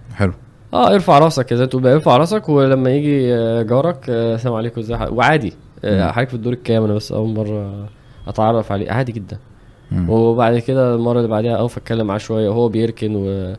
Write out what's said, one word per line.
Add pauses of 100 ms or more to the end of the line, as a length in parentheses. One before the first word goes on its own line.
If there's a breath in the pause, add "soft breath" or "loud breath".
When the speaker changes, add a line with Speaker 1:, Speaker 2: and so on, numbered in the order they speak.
(140)
Speaker 1:
حلو. (420)
Speaker 2:
اه،
ارفع
راسك
كده،
تبقى
ارفع
راسك،
ولما
يجي،
آه،
جارك،
آه،
"السلام
عليكم،
ازي
حضرتك؟"
وعادي، (320)
آه،
Speaker 1:
مم.
Speaker 2:
"حضرتك
في
الدور
الكام؟
انا
بس
اول
مره (400 soft breath)
اتعرف
عليك".
عادي
جدًا. (540 soft breath)
Speaker 1:
مم.
Speaker 2:
وبعد
كده
المره
اللي
بعديها
اقف
اتكلم
معاه
شويه
وهو
بيركن
و-،